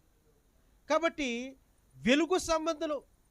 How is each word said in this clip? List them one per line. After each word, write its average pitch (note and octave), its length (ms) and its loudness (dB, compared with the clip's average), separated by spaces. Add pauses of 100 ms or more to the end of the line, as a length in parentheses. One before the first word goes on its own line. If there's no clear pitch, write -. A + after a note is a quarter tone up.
(880)
కాబట్టి C4+ 680 -2 (400)
వెలుగు C#4 420 2
సంబంధులు, D#4+ 680 -2 (280)